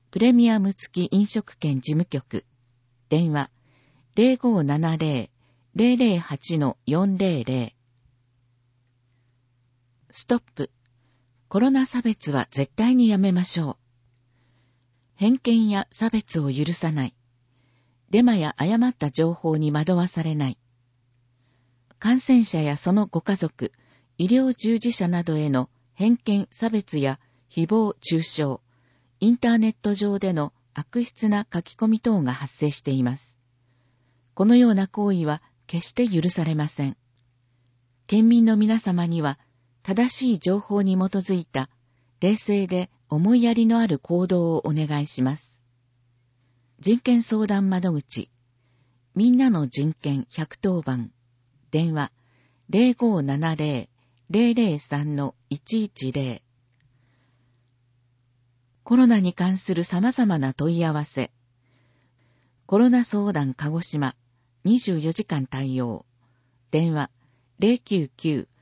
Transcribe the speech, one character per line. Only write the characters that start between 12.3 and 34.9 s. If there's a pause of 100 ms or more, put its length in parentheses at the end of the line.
は
絶
対
に
や
め
ま
し
ょ
う。 (1400)
偏
見
や
差
別
を
許
さ
な
い。 (960)
デ
マ
や
誤
っ
た
情
報
に
惑
わ
さ
れ
な
い。 (1400)
感
染
者
や
そ
の
ご
家
族、 (480)
医
療
従
事
者
な
ど
へ
の (240)
偏
見、
差
別
や (300)
誹
謗
中
傷、 (600)
イ
ン
タ
ー
ネ
ッ
ト
上
で
の (220)
悪
質
な
書
き
込
み
等
が
発
生
し
て
い
ま
す。 (960)
こ
の
よ
う
な
行